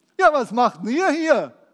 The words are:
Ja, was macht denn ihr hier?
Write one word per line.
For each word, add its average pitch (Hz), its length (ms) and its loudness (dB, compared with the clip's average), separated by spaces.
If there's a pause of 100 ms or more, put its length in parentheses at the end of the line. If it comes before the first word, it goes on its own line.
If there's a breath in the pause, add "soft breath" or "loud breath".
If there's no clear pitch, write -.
(200)
Ja, 359 120 6
was 254 200 -4
macht 226 300 -2
denn 208 80 -6
ihr 339 200 -2
hier? 285 440 -2 (200)